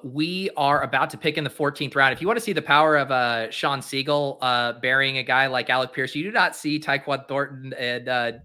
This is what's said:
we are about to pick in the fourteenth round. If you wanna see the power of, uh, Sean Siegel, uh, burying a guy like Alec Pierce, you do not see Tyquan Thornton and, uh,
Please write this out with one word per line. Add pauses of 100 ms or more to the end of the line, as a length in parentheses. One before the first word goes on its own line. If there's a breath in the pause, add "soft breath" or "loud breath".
we
are
about
to
pick
in
the
fourteenth
round.
If
you
wanna
see
the
power
of,
uh,
Sean
Siegel,
uh,
burying
a
guy
like
Alec
Pierce,
you
do
not
see
Tyquan
Thornton
and,
uh, (140)